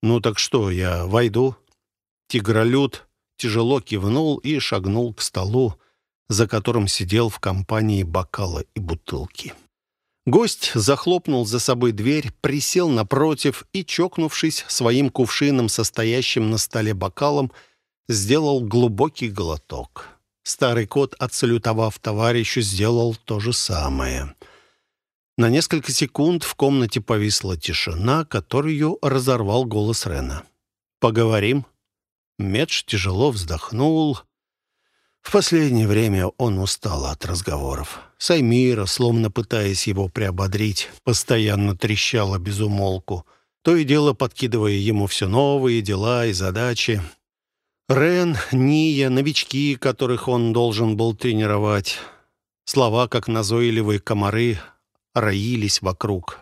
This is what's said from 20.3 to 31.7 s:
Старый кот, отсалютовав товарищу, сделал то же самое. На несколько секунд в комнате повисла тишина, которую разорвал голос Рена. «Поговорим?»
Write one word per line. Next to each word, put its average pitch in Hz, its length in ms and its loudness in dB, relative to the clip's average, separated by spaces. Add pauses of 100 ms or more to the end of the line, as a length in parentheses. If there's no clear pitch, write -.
Старый 117 440 0
кот, 139 320 0
отсалютовав 113 800 0
товарищу, 113 600 0
сделал 113 540 0
то 107 260 -6
же 120 100 -2
самое. 67 840 -4 (1040)
На 117 120 4
несколько 147 420 0
секунд 156 540 0
в - 100 -8
комнате 135 460 2
повисла 104 560 -2
тишина, 90 640 0
которую 147 800 -2
разорвал 127 640 0
голос 107 400 -2
Рена. 71 380 -6 (580)
«Поговорим?» 113 640 2 (760)